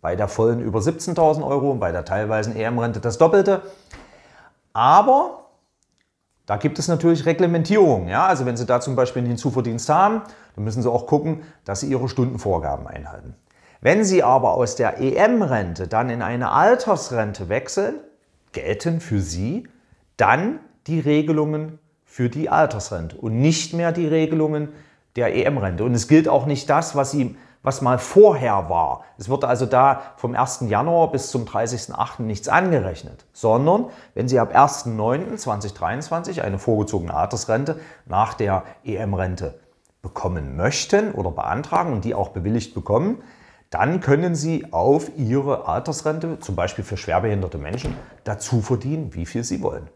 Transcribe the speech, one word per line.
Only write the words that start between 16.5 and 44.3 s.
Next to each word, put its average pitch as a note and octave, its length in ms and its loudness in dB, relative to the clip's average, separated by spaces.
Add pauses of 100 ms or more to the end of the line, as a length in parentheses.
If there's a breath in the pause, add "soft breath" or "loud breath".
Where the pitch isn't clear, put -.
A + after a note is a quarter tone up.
wechseln, G3+ 500 -2 (520)
gelten C3 480 -4
für G#2+ 200 -2
Sie F#2+ 480 -4 (500 soft breath)
dann D#3+ 420 2 (280)
die D#3 140 0
Regelungen D3+ 760 0 (260)
für A#2+ 280 -2
die C#3+ 180 -4
Altersrente G2+ 680 0
und A2+ 240 -4
nicht D#3+ 360 2
mehr E3+ 160 0
die E3+ 160 -2
Regelungen D#3 600 0 (460 loud breath)
der A#2+ 200 0
E-M-Rente. G2+ 480 0
Und B2 100 0
es A2+ 140 -2
gilt D#3 200 6
auch C#3 200 2
nicht C#3+ 200 -4
das, D3+ 280 0
was C3+ 160 0
Sie, C3+ 240 -2 (260 loud breath)
was C3+ 200 -4
mal B2+ 160 2
vorher B2 720 6
war. E2 340 -2 (140)
Es G2 100 -12
wird C3 160 0
also B2 220 2
da C3 500 2
vom B2 180 -6
ersten B2 360 -2
Januar D#3 420 2
bis C3 180 -4
zum A#2+ 160 -2
dreißigsten A2+ 480 -4
achten - 320 -6
nichts G#2+ 220 -6
angerechnet, C#3+ 880 -2
sondern D3 540 2 (260 loud breath)
wenn B2 160 -4
Sie B2+ 100 2
ab A2+ 140 0
ersten B2+ 420 2
neunten C#3 420 -2
zwanzig G#2 360 -6
dreiundzwanzig D#3+ 680 -6
eine G2 160 -4
vorgezogene G#2 560 -2
Altersrente A#2 640 -2 (280 loud breath)
nach G2+ 280 0
der G2 300 -2 (220 loud breath)
E-M-Rente F#2 760 -4 (420)
bekommen D2 540 -6
möchten D3 560 0
oder F2+ 200 -4
beantragen D3+ 600 -2
und G#2+ 140 -4
die A#2 100 -2
auch G2+ 140 -2
bewilligt G#2+ 440 -4
bekommen, E3 480 -2 (500 loud breath)
dann C3+ 280 0
können E3 360 2